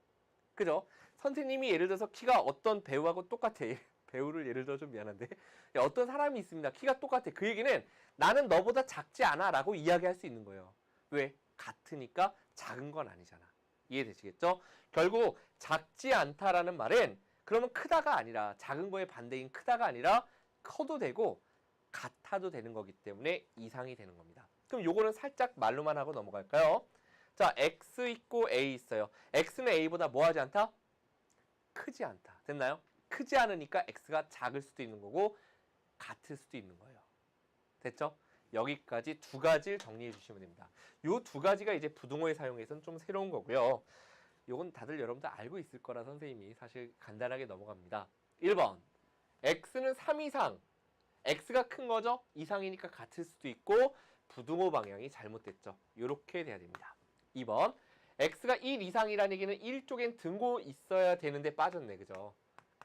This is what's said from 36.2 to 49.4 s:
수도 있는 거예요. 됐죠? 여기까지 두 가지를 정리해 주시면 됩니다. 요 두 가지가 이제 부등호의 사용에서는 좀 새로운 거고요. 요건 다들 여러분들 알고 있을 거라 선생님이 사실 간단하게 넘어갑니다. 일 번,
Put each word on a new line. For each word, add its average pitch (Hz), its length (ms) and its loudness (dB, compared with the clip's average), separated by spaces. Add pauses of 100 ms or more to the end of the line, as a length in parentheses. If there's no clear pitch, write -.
수도 - 200 -16
있는 92 200 -16
거예요. 117 220 -20 (800)
됐죠? 147 380 -6 (360)
여기까지 135 640 -2
두 - 200 -14
가지를 160 380 2
정리해 117 340 -12
주시면 101 300 -18
됩니다. 87 280 -20 (360)
요 208 180 0
두 - 160 -12
가지가 196 340 2
이제 151 160 -4
부등호의 151 460 -4
사용에서는 135 480 -10
좀 165 140 -14
새로운 196 320 -6
거고요. 123 540 2 (640)
요건 156 240 -8
다들 143 280 -10
여러분들 127 300 -6
알고 135 300 -12
있을 127 220 -16
거라 120 220 -10
선생님이 131 500 -14
사실 120 460 -16
간단하게 123 460 -6
넘어갑니다. 98 640 -10 (320)
일 190 160 4
번, 104 260 2 (640)